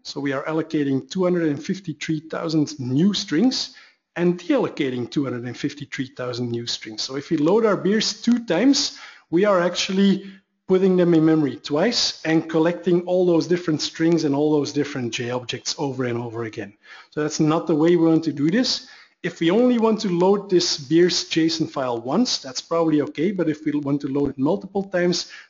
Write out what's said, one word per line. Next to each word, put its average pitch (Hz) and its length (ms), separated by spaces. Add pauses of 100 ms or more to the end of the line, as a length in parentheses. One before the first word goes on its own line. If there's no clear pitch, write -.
So - 180
we 139 120
are 135 140
allocating 151 640
two 185 140
hundred 175 260
and 147 160
fifty-three 160 640
thousand 156 520
new 143 340
strings - 640 (400)
and 175 200
deallocating 139 720
two 151 140
hundred 120 220
and 120 120
fifty-three 139 600
thousand 123 340
new 117 160
strings. 110 360
So 131 120
if 143 160
we 170 60
load 180 280
our 202 120
beers 190 440
two 240 260
times, 240 520 (320)
we 175 140
are 196 160
actually 190 680 (400)
putting 185 300
them 170 180
in 160 100
memory 156 300
twice - 680
and 160 260
collecting 170 520
all 180 220
those 170 220
different 165 340
strings 165 440
and 139 100
all 151 160
those 139 220
different 135 420
J 120 160
objects 123 480
over 131 260
and 120 140
over 117 240
again. 107 340 (340)
So 151 120
that's 151 160
not 160 300
the 165 80
way 165 180
we 165 140
want 160 160
to 147 80
do 147 180
this. 233 380 (340)
If 175 180
we 165 100
only 240 280
want 220 220
to 208 80
load 196 420
this - 260
beers 165 540
json 160 380
file 123 320
once, 156 380
that's - 220
probably 160 420
okay, 147 300
but 175 160
if 151 160
we 147 80
want 143 300
to 139 60
load 139 220
it 131 80
multiple 190 460
times, 175 460 (200)